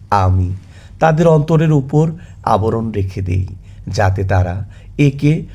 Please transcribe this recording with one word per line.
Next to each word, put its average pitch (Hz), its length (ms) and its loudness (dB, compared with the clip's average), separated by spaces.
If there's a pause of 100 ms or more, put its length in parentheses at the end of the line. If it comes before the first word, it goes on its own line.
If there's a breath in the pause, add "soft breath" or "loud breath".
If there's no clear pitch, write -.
(100)
আমি 92 440 0 (440 loud breath)
তাদের 160 300 4
অন্তরের 160 440 2
উপর 147 400 2 (320 loud breath)
আবরণ 110 480 0
রেখে 98 300 -4
দেই, 92 240 -2 (420 loud breath)
যাতে 95 360 0
তারা 90 400 0 (340 loud breath)
একে 147 560 2